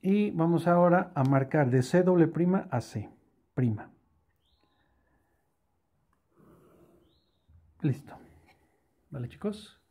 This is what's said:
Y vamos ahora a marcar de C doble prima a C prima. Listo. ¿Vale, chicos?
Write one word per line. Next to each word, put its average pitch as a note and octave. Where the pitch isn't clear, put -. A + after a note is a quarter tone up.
Y G3+
vamos E3
ahora F3
a C#3+
marcar C3+
de B2+
C F3+
doble F3
prima F3
a C#3+
C -
prima. A#2
Listo. -
¿Vale, B2
chicos? -